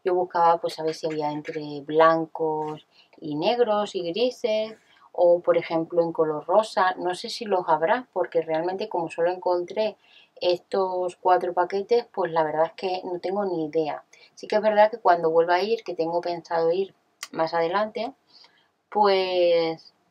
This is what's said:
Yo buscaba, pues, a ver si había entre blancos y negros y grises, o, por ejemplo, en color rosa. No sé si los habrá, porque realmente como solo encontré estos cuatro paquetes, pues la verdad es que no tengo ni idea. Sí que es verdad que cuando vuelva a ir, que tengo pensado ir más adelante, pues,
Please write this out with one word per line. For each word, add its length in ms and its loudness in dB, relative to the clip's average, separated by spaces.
Yo 120 0
buscaba, 440 2
pues, 200 -6
a 40 -6
ver 120 -2
si 120 -8
había 240 -4
entre 500 -8
blancos 1080 2
y 160 -8
negros 600 0
y 160 -4
grises, 640 -4
o, 300 4
por 160 2
ejemplo, 440 -2
en 120 -2
color 320 -2
rosa. 520 2
No 180 -4
sé 140 -10
si 160 -10
los 220 0
habrá, 460 0
porque 280 0
realmente 480 -4
como 200 -4
solo 220 0
encontré 680 -2
estos 760 -2
cuatro 360 2
paquetes, 600 0
pues 180 -4
la 120 2
verdad 240 0
es 60 -16
que 300 -6
no 160 -8
tengo 260 -4
ni 200 -4
idea. 380 -4
Sí 120 -16
que 80 -2
es 60 2
verdad 280 6
que 100 -8
cuando 300 4
vuelva 260 4
a 80 2
ir, 200 -2
que 120 -8
tengo 260 -2
pensado 500 -2
ir 220 -2
más 220 -2
adelante, 600 -2
pues, 1040 2